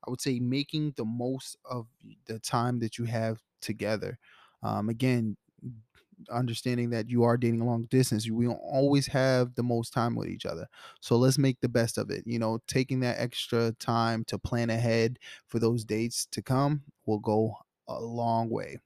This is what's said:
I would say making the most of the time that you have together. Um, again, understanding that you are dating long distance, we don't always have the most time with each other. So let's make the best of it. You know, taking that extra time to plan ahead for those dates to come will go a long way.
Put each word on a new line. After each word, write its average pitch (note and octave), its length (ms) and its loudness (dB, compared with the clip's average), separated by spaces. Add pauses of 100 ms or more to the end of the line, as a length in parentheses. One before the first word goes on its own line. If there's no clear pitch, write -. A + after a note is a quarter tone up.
I - 40 -10
would B2+ 120 -6
say C3 180 0
making C#3+ 580 -2
the A#2 80 -4
most A#2+ 600 -4
of B2 220 -8 (380)
the A2 140 -8
time B2 400 0
that A2 180 -4
you A#2+ 80 -2
have A2+ 360 -2 (200)
together. G#2 560 -4 (460)
Um, G#2+ 260 -2
again, A#2 480 0 (920)
understanding A#2+ 600 -2
that A#2 200 -2
you A#2+ 140 4
are A#2+ 140 6
dating A#2 280 2
long A#2 200 0
distance, A2+ 440 2
we A#2 160 2
don't B2 100 0
always C#3 520 2
have B2+ 480 2
the A#2+ 80 0
most A#2 300 -2
time A#2 220 2
with A2 120 -4
each F#2 180 -8
other. E2+ 220 -6 (320)
So - 180 2
let's B2+ 200 6
make C3+ 240 2
the B2 80 0
best A#2 280 0
of G#2 120 -4
it. - 160 -6
You A#2 140 -4
know, A2+ 280 -2
taking C3 340 0
that B2 180 0
extra A#2 540 0
time A#2 520 0
to - 120 -6
plan A#2 320 -2
ahead A#2 480 2 (300)
for A2+ 120 -2
those A2+ 260 2
dates A2+ 460 -2
to G#2+ 100 -6
come C#3+ 420 0 (220)
will G#2+ 140 0
go A2 360 2 (320)
a C3+ 120 -8
long A#2 500 -2
way. G2+ 360 -6